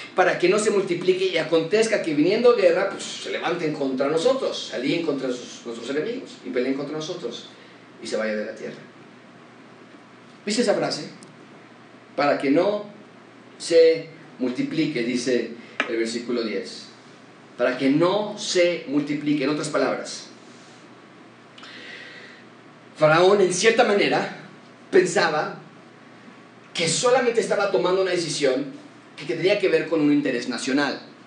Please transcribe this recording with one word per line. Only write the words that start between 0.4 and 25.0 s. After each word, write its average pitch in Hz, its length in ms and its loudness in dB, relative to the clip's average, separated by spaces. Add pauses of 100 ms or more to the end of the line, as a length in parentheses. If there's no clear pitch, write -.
no 208 80 4
se 214 140 2
multiplique 185 540 0
y 175 120 -2
acontezca 170 640 0
que 156 140 -2
viniendo 214 400 4
guerra, 185 340 4
pues - 140 -8
se - 280 -10
levanten 160 420 -4
contra 131 340 -2
nosotros, 180 640 0
se - 60 -10
alíen 160 300 -2
contra 135 240 -2
sus, 113 360 -10
nuestros 117 260 -10
enemigos 202 400 -4 (120)
y 131 60 -10
peleen 127 240 -2
contra 143 240 -6
nosotros 156 520 -10 (520)
y 110 60 -12
se 110 100 -4
vaya 110 180 -2
de 107 100 -4
la 110 100 -10
tierra. - 220 -12 (1700)
¿Viste 220 180 -2
esa 202 100 2
frase? 147 300 -2 (1120)
Para 143 220 2
que 139 140 0
no 202 340 2 (720)
se 165 520 4 (280)
multiplique, 131 640 -2
dice 120 480 0 (380)
el 117 80 -2
versículo 113 460 -4
diez. - 440 -8 (680)
Para 127 200 0
que 135 120 0
no 185 480 2
se 175 500 0
multiplique, 143 580 -2
en 143 60 0
otras 151 180 -4
palabras. - 560 -4 (2750)
Faraón, 180 440 6
en 175 120 4
cierta 226 300 4
manera, 196 540 2 (540)
pensaba 165 680 2 (1120)